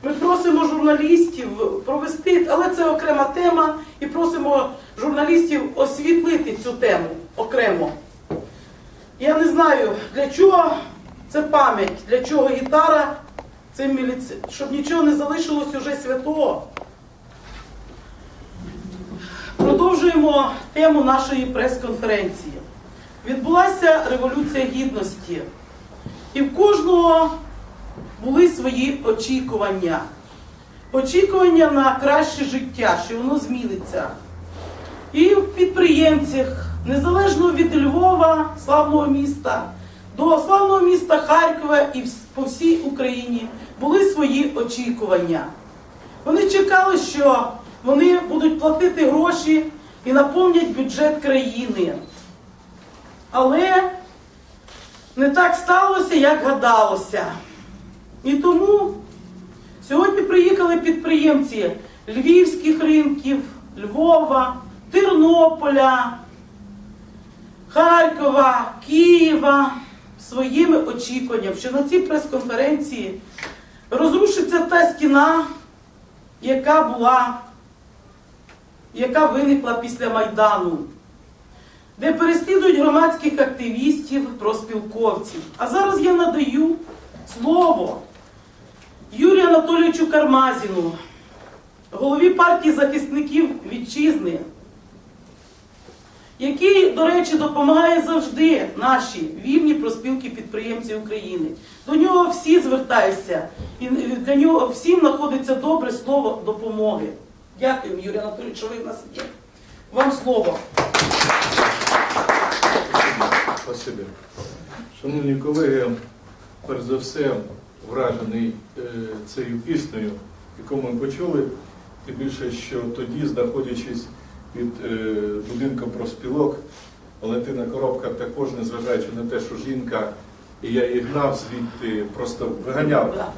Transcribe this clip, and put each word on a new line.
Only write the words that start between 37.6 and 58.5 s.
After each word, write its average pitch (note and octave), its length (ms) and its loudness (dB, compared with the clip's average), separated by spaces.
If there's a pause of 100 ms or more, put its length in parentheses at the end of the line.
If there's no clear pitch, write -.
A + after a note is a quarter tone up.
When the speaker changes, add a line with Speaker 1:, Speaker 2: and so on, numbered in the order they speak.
Speaker 1:
Львова, D#4+ 760 4 (160)
славного D4+ 420 2
міста, - 600 -4 (480)
до D#4 220 4
славного G4 400 2
міста F4 380 4
Харкова D4+ 600 2
і B3+ 220 -2
вс-, - 320 -12
по C4+ 80 -8
всій E4 360 0
Україні A#3+ 680 -6 (320)
були F4+ 260 4
свої D4 500 0
очікування. A3 920 -4 (800)
Вони F#4+ 240 2
чекали, F#4+ 480 2
що C4 500 0 (360)
вони E4+ 360 4
будуть D#4 400 -2
платити D#4 520 2
гроші D#4 540 2 (400)
і B3+ 80 0
наповнять E4+ 540 4 (100)
бюджет D4+ 440 0
країни. A3+ 720 -2 (1400)
Але F4+ 600 2 (1200)
не C#4 140 2
так F4 260 2
сталося, F#4 600 2
як D4 280 4
гадалося. A3 840 0 (960)
І C4+ 100 0
тому F#4+ 600 2 (920)